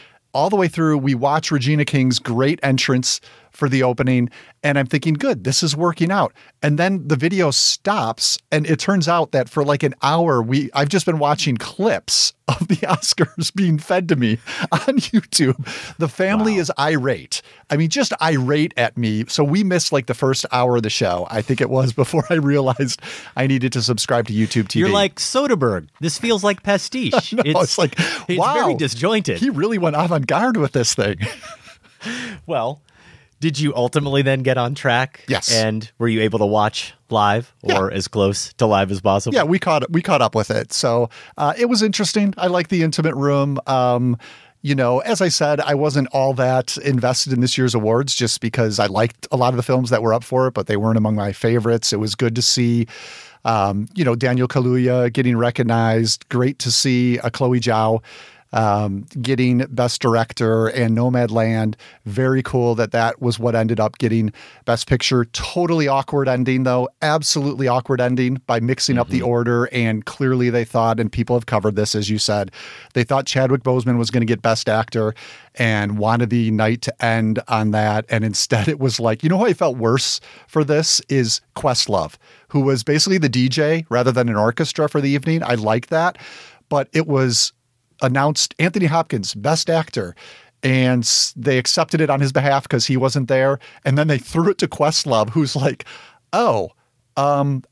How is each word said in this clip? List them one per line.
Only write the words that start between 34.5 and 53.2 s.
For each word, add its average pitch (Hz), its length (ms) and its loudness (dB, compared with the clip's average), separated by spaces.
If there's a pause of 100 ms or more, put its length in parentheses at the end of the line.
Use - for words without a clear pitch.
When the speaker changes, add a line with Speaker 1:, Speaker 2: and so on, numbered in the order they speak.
Speaker 2:
on 123 180 -2
track? 127 520 -2
Speaker 1:
Yes. 117 240 -2
Speaker 2:
And 110 380 0 (100)
were 117 80 0
you 110 140 0
able 110 180 2
to 104 60 2
watch 107 480 0 (160)
live 107 440 0 (100)
Speaker 1:
Yeah. - 160 0
Speaker 2:
or 95 120 -2
as 95 160 -6
close 101 460 0
to - 120 0
live 101 260 4
as 95 100 -4
possible? 101 340 2
Speaker 1:
Yeah, 123 80 4
we 165 160 2
caught, 151 320 0
we 165 100 2
caught 156 200 2
up 113 140 2
with 107 140 0
it. - 240 -4
So, 120 360 0 (280)
uh, 151 200 0
it 240 80 0
was 233 160 2
interesting. 202 560 0
I 180 100 0
like 180 220 0
the 175 140 2
intimate 156 320 0
room. 139 520 0
Um, 123 500 2 (460)
you 143 100 0
know, 127 260 2
as 190 220 -2
I 185 80 2
said, 147 320 0
I 147 140 0
wasn't 139 360 0
all 135 220 0
that 127 460 0
invested 127 520 0
in 123 100 2
this 127 160 0
year's 123 180 2
awards 117 400 0
just - 260 -2
because 113 380 -2
I 104 80 2
liked 107 440 -2
a 139 60 0
lot 123 160 2
of 120 40 -2
the 113 60 0
films 127 280 0
that 110 100 2
were 113 120 2
up 120 100 0
for 131 240 0
it, 123 60 -4
but 98 140 -4
they 104 100 0
weren't 110 200 2
among 107 180 2
my 101 160 -2
favorites. 117 640 0
It 101 60 0
was 104 160 -4
good 117 200 0
to 123 60 -2
see, 117 460 0 (580)